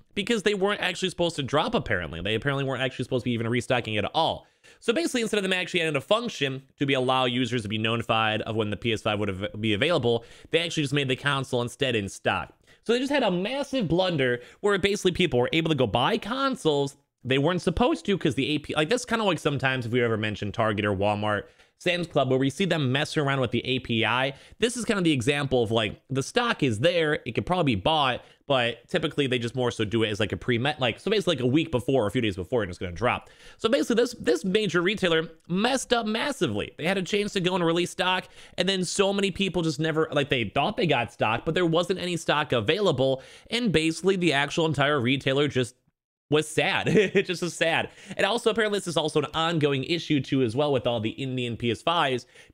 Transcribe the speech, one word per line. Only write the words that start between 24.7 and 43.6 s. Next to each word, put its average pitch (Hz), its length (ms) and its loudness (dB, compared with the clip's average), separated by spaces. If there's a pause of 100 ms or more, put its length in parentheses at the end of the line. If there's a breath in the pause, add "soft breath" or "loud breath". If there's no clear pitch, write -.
is 226 80 -6
kind 202 140 0
of 175 60 2
the 160 80 4
example 135 500 2
of, 107 80 0
like, 113 380 -2
the 135 140 -2
stock 233 400 -2
is 113 180 2
there, 160 460 2
it 120 60 -8
could 110 120 -2
probably 170 300 2
be 92 60 -2
bought, 139 440 0 (220 loud breath)
but 120 420 0
typically 147 380 0
they 127 120 0
just 117 180 -4
more 123 140 2
so 113 140 -2
do 110 200 2
it 107 40 0
as, 107 120 -2
like, 101 120 0
a 101 40 -4
pre-met, 123 440 -2
like, 117 200 -2
so 190 100 -4
basically, 180 260 2
like, 123 80 -4
a 123 40 4
week 151 220 2
before 127 340 0
or - 20 2
a 101 40 0
few 127 100 -2
days 104 160 -2
before, 104 260 -2
and 90 80 -4
it's 87 80 -12
gonna 90 140 -8
drop. 101 380 -2 (280 loud breath)
So - 100 -2
basically, 262 280 2
this, 240 220 2
this - 260 0
major 185 360 2
retailer 170 480 0 (200)
messed 233 440 0
up 233 140 0
massively. 214 720 -2
They 151 80 -4
had 190 120 0
a - 40 -2
chance - 320 -2
to 196 60 0
go 180 160 0
and 175 80 0
release 165 260 0
stock, 185 380 -2 (280 loud breath)
and 185 120 0
then 185 160 0
so 196 280 2
many 196 200 0
people 180 300 -2
just 156 180 -2
never, 160 320 0
like, 143 180 0
they 117 240 0
thought 165 220 0
they 202 100 0
got 120 260 0
stock, 113 320 0
but 160 100 -2
there 180 120 2
wasn't 175 320 0
any 175 180 -4
stock 151 360 0
available, 135 680 2 (280 loud breath)
and 233 220 0